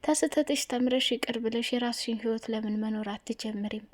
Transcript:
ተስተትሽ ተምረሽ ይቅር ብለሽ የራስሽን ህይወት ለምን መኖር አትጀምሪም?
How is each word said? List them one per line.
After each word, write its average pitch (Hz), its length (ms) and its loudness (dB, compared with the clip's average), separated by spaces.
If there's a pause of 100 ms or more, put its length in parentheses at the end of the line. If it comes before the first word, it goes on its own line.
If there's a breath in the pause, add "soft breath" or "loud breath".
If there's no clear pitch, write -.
ተስተትሽ 302 640 2
ተምረሽ 254 420 2
ይቅር 240 300 0
ብለሽ 233 320 0
የራስሽን 240 500 -2
ህይወት 226 280 -2
ለምን 214 300 -2
መኖር 214 320 -2
አትጀምሪም? 214 840 -6